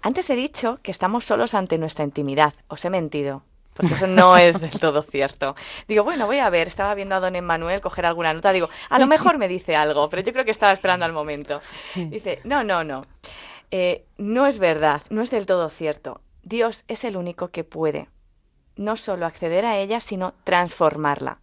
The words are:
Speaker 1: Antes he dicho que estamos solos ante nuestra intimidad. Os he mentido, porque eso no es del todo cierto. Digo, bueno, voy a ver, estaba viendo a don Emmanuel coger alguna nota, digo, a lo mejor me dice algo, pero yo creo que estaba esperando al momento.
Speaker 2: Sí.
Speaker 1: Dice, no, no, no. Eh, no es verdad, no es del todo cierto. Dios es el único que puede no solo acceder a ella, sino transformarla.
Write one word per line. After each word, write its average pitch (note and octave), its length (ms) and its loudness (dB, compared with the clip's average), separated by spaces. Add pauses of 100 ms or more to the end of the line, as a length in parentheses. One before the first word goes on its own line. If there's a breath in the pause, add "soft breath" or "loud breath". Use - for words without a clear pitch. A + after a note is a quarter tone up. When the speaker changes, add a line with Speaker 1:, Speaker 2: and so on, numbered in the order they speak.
Speaker 1:
Antes C4 260 -4
he C#4 60 0
dicho B3+ 480 -4
que - 80 -10
estamos G#3 340 -2
solos A3+ 300 0
ante F#3 240 0
nuestra D#3 260 -4
intimidad. C#3+ 480 0 (140)
Os - 180 -14
he - 60 -2
mentido, D3 540 -4 (300)
porque D#3 200 0
eso F#3+ 140 0
no F3+ 280 10
es F3 240 8
del D#3 120 -6
todo D3+ 300 0
cierto. C#3 520 -4 (320 loud breath)
Digo, G#3+ 160 4
bueno, C4 240 0
voy B3+ 120 0
a A#3 120 2
ver, E3 160 2
estaba G3+ 300 -2
viendo G3 180 -4
a F#3+ 60 2
don F#3 160 -2
Emmanuel F3 440 -2
coger F3 260 -4
alguna E3 280 0
nota, E3+ 180 2
digo, F3 160 0 (220 loud breath)
a - 80 4
lo C4 80 6
mejor D#4 320 4
me G#3+ 80 -2
dice F3+ 300 -2
algo, D3+ 340 2
pero F3 120 -4
yo F#3 100 -2
creo B3+ 120 -2
que - 60 -2
estaba G3+ 220 4
esperando F#3 340 0
al E3 60 -4
momento. D3+ 480 -8 (180)
Speaker 2:
Sí. - 280 -8
Speaker 1:
Dice, F3+ 360 -8
no, C4 220 -2
no, F3+ 180 0
no. C#3 240 -8 (640 loud breath)
Eh, F3+ 340 0 (140)
no A3+ 300 0
es A#3 100 -2
verdad, D#3 520 2
no G#3+ 120 -4
es A#3+ 80 -6
del G#3 160 -4
todo F3 240 0
cierto. D3+ 500 -8 (220)
Dios A3 460 -4
es A3+ 160 -8
el G#3+ 120 -6
único F3 360 -8
que E3 100 -8
puede D#3 460 -4 (680)
no G#3 200 -4
solo F3+ 300 -6
acceder E3+ 380 -2
a A3 140 -2
ella, G3+ 220 -4
sino F#3 420 -8
transformarla. D3+ 1000 0